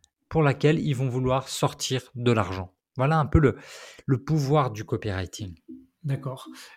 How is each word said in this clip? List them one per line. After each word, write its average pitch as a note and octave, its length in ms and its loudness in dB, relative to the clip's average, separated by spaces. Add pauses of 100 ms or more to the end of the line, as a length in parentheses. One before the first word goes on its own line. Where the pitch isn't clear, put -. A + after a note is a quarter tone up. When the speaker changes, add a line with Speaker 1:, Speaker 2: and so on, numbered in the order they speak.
(280)
Speaker 1:
pour D#3+ 160 2
laquelle D3 360 4
ils D3 140 -2
vont C3 140 -2
vouloir B2+ 400 0
sortir - 640 -4
de A#2+ 200 2
l'argent. F#2+ 420 -2 (220)
Voilà D3+ 220 2
un C#3+ 60 0
peu D#3+ 140 4
le, C3 160 6 (500)
le C3+ 160 2
pouvoir C#3+ 480 0
du G#2+ 140 -10
copywriting. F#2+ 720 -6 (480)
Speaker 2:
D'accord. C3+ 460 -6 (280)